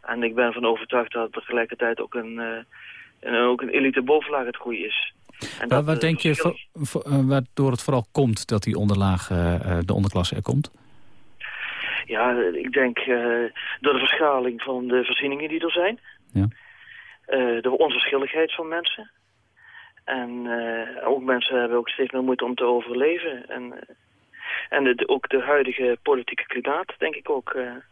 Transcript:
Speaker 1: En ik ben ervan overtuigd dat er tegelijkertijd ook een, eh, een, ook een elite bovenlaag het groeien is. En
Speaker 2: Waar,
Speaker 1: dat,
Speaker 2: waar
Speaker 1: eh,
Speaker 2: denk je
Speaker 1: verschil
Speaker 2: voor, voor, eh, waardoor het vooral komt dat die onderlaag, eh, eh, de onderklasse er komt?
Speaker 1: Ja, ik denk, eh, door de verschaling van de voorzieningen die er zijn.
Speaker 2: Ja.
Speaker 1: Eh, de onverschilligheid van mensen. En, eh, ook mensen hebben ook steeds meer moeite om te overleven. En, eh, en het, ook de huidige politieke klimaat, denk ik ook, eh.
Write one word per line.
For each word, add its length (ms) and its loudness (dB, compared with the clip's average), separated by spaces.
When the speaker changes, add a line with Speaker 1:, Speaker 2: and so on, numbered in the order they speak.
Speaker 1:
En 200 -4
ik 120 -2
ben 120 2
ervan 200 -2
overtuigd 460 0
dat 220 -4
er 60 -6
tegelijkertijd 600 -2
ook 140 -8
een, 240 -8
eh, 200 -6
een, 200 -4
ook 220 4
een 80 -6
elite 320 2
bovenlaag 440 2
het 100 -8
groeien 300 -6
is. 260 -4
En 80 -10
Speaker 2:
Waar, 100 -6
Speaker 1:
dat, 160 4
Speaker 2:
waar 100 2
Speaker 1:
eh, 60 0
Speaker 2:
denk 180 2
je 160 0
Speaker 1:
verschil 240 0
Speaker 2:
voor, 140 -4
voor, 100 -2
eh, 140 6
waardoor 440 2
het 120 -2
vooral 300 2
komt 360 2
dat 140 0
die 160 0
onderlaag, 520 2
eh, 240 2
eh, 300 0
de 100 0
onderklasse 400 2
er 80 -4
komt? 280 0
Speaker 1:
Ja, 260 2
ik 200 -4
denk, 260 2
eh, 80 -4
door 120 4
de 60 2
verschaling 640 2
van 260 -4
de 160 4
voorzieningen 440 -2
die 120 -2
er 100 -2
zijn. 300 0
Speaker 2:
Ja. 140 2
Speaker 1:
Eh, 360 0
de 160 2
onverschilligheid 760 2
van 140 -8
mensen. 420 -4
En, 420 -6
eh, 600 -4
ook 140 2
mensen 380 2
hebben 180 2
ook 100 0
steeds 240 -2
meer 100 0
moeite 220 0
om 100 -2
te 100 -2
overleven. 840 0
En, 240 -10
eh, 220 -18
en 60 2
het, 240 4
ook 200 2
de 120 2
huidige 640 2
politieke 440 0
klimaat, 520 -4
denk 160 -2
ik 160 -10
ook, 200 -2
eh. 200 -4